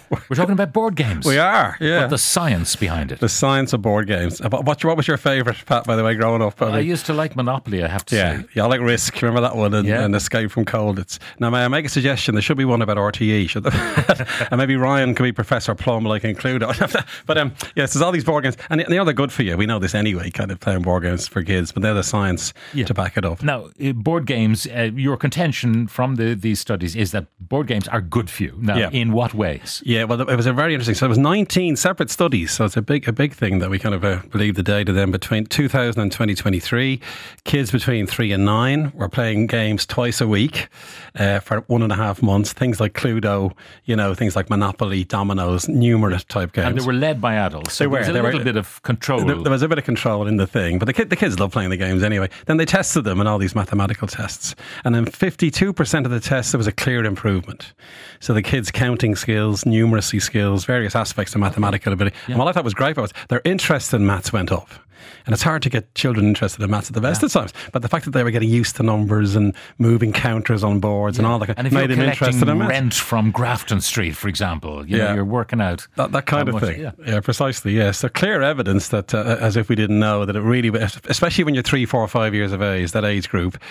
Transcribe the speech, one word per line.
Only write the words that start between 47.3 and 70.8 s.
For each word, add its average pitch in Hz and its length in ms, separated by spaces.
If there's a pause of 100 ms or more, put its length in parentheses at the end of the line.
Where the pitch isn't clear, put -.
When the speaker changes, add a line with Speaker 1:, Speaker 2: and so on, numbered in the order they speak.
Speaker 1:
adults, 80 380
so - 100
Speaker 2:
They 143 60
Speaker 1:
there 131 100
was 104 80
Speaker 2:
were. - 40
Speaker 1:
a - 20
Speaker 2:
They 123 80
Speaker 1:
little 127 180
Speaker 2:
were. 113 60
Speaker 1:
bit 120 120
of - 260
control. 123 420
Speaker 2:
There, 143 100
there 143 160
was 131 100
a 156 60
bit 156 100
of 147 60
control 110 440
in 107 100
the 95 100
thing, 90 320
but 110 60
the 127 80
kid, - 180
the - 60
kids 95 220
love 98 120
playing 95 180
the 92 80
games 92 260
anyway. 101 260 (160)
Then 156 120
they 160 80
tested 170 380
them 98 160
in 104 80
all 107 120
these 95 160
mathematical 101 520
tests, - 480 (300)
and 117 100
in 117 100
fifty-two 185 680
percent 147 320
of 120 60
the 120 80
tests, 127 340
there 139 60
was 107 80
a 110 40
clear 123 320
improvement. 98 720 (480)
So - 120
the 107 80
kids' 117 300
counting 120 440
skills, 107 480
numeracy 110 580
skills, 101 440
various 120 300
aspects 107 400
of 104 60
mathematical 101 520
ability. 98 220 (120)
Speaker 1:
Yeah. 127 60
Speaker 2:
And 117 60
what 135 80
I 180 40
thought 175 120
was 113 100
great 139 240
was 107 140 (180)
their 123 160
interest 170 480
in 101 120
maths 98 260
went 92 200
up. - 180 (560)
And 113 80
it's - 100
hard 156 200
to 139 60
get 120 260
children 110 320
interested - 340
in 98 80
maths 104 200
at - 40
the 110 80
best 139 200
Speaker 1:
Yeah. 302 60
Speaker 2:
of - 40
times, 110 220 (180)
but 127 100
the 120 60
fact 165 180
that 151 60
they 127 120
were 117 80
getting 113 180
used 117 280
to - 60
numbers 107 520
and 104 180 (240)
moving 117 340
counters 110 520
on 101 160
boards 104 380